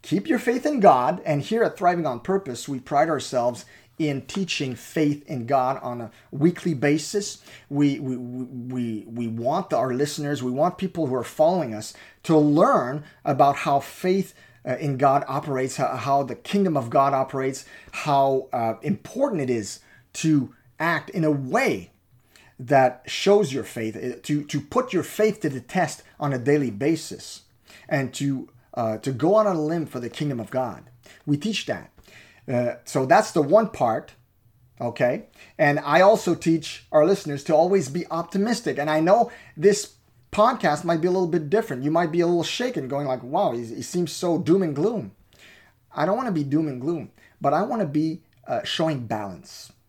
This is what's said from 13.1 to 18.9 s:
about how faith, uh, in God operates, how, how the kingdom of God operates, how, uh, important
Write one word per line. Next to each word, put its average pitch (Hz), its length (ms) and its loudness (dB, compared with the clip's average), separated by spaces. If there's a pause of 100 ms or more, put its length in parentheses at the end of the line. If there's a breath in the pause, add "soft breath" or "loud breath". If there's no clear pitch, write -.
about 139 300 4
how 139 240 0
faith, 185 520 -2 (340 soft breath)
uh, 127 120 -2
in 139 180 -2
God 135 320 4
operates, 135 480 -4
how, 143 200 -2
how 139 260 0
the 123 120 -6
kingdom 185 440 0
of 117 100 -4
God 139 240 4
operates, 135 540 -2 (260 loud breath)
how, 135 640 2
uh, 113 260 0
important 220 600 -2